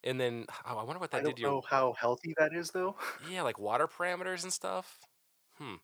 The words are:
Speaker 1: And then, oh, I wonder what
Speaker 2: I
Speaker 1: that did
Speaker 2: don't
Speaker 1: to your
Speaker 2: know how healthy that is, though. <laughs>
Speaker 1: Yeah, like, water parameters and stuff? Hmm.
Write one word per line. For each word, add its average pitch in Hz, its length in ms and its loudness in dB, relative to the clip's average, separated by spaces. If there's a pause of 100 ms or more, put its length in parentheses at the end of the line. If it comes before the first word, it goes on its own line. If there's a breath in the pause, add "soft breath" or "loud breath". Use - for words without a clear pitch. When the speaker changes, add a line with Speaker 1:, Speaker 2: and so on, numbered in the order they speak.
Speaker 1:
And 127 160 0
then, 117 260 0 (200)
oh, 120 120 -4
I 107 60 -4
wonder 151 160 -6
what 170 140 -4
Speaker 2:
I 131 80 0
Speaker 1:
that - 20 -2
did 151 120 2
Speaker 2:
don't - 20 -12
Speaker 1:
to 120 40 -4
your 143 120 4
Speaker 2:
know 135 160 0
how 131 240 6
healthy 123 440 0
that 156 160 6
is, 170 180 -4
though. 185 320 0
<laughs> - 40 -4 (120 loud breath)
Speaker 1:
Yeah, 180 240 -4
like, 117 160 2
water 117 280 4
parameters 180 560 -2
and 185 100 -2
stuff? - 520 -4 (520)
Hmm. 127 260 -8